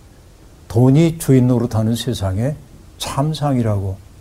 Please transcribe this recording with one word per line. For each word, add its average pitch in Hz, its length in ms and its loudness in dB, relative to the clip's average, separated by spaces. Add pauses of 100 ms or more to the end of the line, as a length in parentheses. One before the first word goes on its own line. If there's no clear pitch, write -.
(680)
돈이 143 500 4
주인 131 300 4
노릇하는 117 480 0
세상의 113 600 -4 (440)
참상이라고 123 960 -2 (240)